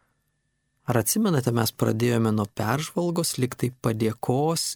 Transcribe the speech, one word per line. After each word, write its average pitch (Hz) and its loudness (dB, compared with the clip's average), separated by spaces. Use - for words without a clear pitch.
Ar 120 2
atsimenate, 143 2
mes 113 2
pradėjome 113 2
nuo 104 2
peržvalgos, 160 -4
lyg 127 -2
tai 127 -2
padėkos, 123 -2